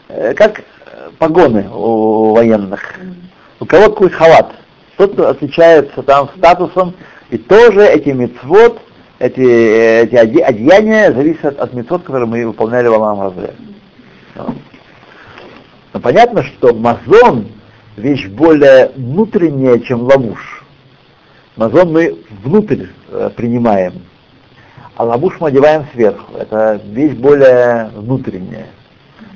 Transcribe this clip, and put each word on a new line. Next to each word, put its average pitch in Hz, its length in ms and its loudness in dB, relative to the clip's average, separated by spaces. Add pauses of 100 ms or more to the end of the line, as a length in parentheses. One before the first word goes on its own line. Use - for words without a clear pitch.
э, - 260 -6
как, 214 260 0
э, - 20 -20 (560)
погоны 156 500 0
у, 110 640 -2
у 107 40 2
военных. 110 600 -2 (640)
У - 80 -14
кого 180 200 4
какой 208 240 0
халат. 160 420 2 (480)
Тот 196 180 -2
отличается 147 840 0
там 139 340 0
статусом, 180 580 0 (360)
и 117 80 -8
тоже 208 480 4
эти 147 240 2
мицвот, 135 720 0 (360)
эти, - 220 -4
э, 113 600 2
эти 117 140 -2
оде-, 117 260 2
одеяния 190 680 2
зависят 147 480 -4
от 120 140 -8
мицвот, 127 300 -8
которые 127 260 -6
мы 117 180 -6
выполняли 117 420 -2
в 113 40 2
Алам 104 420 -2
Газе. 90 200 -12 (800)
Вот. - 200 -14 (1400)
Но 107 60 -12
понятно, 190 420 0
что 123 320 -2
мазон — 120 720 2 (480)
вещь 110 320 -6
более 135 640 4
внутренняя, 135 840 -2
чем 120 240 -8
лавуш. 123 640 -2 (920)
Мазон 151 380 0
мы 165 240 -2 (260)
внутрь, 123 400 -2 (240)
э, 104 260 -8
принимаем, 107 680 -4 (960)
а 117 80 -4
лавуш 123 360 -4
мы 165 80 -4
одеваем 147 460 0
сверху. 104 420 -4
Это 110 480 -4
вещь 123 300 -4
более 123 800 2
внутренняя. 95 720 -10 (680)